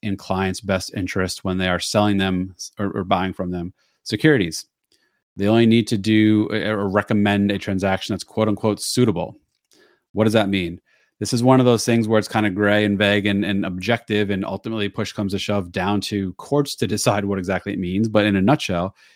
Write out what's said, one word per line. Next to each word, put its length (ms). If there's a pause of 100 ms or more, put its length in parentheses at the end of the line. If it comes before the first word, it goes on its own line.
in 140
clients' 440
best 340
interest 500
when 140
they 100
are 100
selling 380
them 400
s-, 220
or, 120
or 140
buying 280
from 180
them 220 (300)
securities. 640 (680)
They 100
only 200
need 220
to 100
do, 540
uh, 180
or 180
recommend 640
a 60
transaction 560
that's 100
quote 240
unquote 320
suitable. 560 (760)
What 120
does 80
that 160
mean? 320 (400)
This 120
is 120
one 160
of 60
those 180
things 240
where 100
it's 80
kind 200
of 100
gray 280
and 140
vague 280
and, 180
and 200
objective, 640
and 140
ultimately 440
push 240
comes 200
to 60
shove 320
down 320
to 320
courts 420
to 120
decide 380
what 120
exactly 340
it 60
means. 300
But 180
in 100
a 60
nutshell, 540 (200)